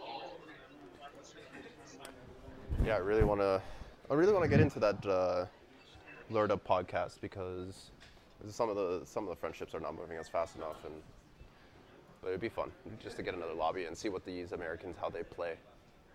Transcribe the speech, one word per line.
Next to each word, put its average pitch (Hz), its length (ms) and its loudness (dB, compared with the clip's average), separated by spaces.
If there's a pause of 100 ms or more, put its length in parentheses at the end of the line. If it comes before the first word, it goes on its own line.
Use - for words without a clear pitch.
(2750)
Yeah, 107 120 4
I 95 40 4
really 104 240 6
wanna, 98 380 6 (480)
I 135 40 2
really 180 200 6
wanna 175 140 6
get 139 120 8
into 135 200 6
that, 104 260 2
uh, 92 400 4 (840)
Lured 107 220 4
Up 98 160 2
podcast 92 540 0
because 92 680 -8 (580)
some 113 200 0
of 101 60 -2
the, 90 300 0
some 110 180 -4
of 95 60 -4
the 82 60 -6
friendships 82 380 -8
are 85 60 -6
not 78 160 -6
moving 85 220 -10
as 80 100 -8
fast 82 280 -2
enough, 78 300 -10
and, 76 80 -10 (1300)
but 92 80 -6
it'd 92 120 -2
be 113 80 -2
fun 76 220 -4 (280)
just - 180 -10
to 90 60 -6
get 95 100 -4
another 82 200 -6
lobby 82 320 0
and 82 120 -8
see 113 120 -4
what 92 160 -4
these 90 260 -8
Americans, 85 480 -6
how 82 100 -4
they 82 140 -6
play. 85 320 -6 (600)